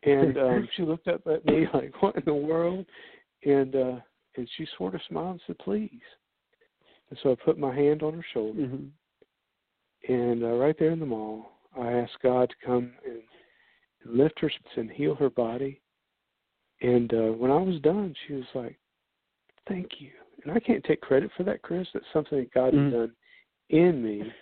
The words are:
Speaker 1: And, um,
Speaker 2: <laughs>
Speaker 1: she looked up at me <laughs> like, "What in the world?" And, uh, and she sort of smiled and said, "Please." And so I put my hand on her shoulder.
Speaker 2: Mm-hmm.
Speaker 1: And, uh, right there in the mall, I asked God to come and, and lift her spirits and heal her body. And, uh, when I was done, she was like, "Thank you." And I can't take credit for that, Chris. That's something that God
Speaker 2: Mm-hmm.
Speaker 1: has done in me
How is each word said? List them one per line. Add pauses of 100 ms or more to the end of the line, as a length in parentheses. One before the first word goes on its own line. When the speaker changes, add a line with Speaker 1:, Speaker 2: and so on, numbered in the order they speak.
Speaker 1:
And,
um,
Speaker 2:
<laughs>
Speaker 1:
she
looked
up
at
me
<laughs>
like,
"What
in
the
world?" (580)
And,
uh, (400)
and
she (120)
sort
of
smiled
and
said,
"Please." (1200)
And
so
I (100)
put
my
hand
on
her
shoulder.
Speaker 2:
Mm-hmm.
Speaker 1:
And,
uh,
right
there
in
the
mall, (260)
I
asked
God
to
come (120)
and, (840)
and
lift
her
spirits
and
heal
her
body. (1000)
And,
uh,
when
I
was
done, (120)
she
was (100)
like, (880)
"Thank
you." (340)
And
I
can't
take
credit
for
that,
Chris.
That's
something
that
God
Speaker 2:
Mm-hmm.
Speaker 1:
has (160)
done (540)
in
me (180)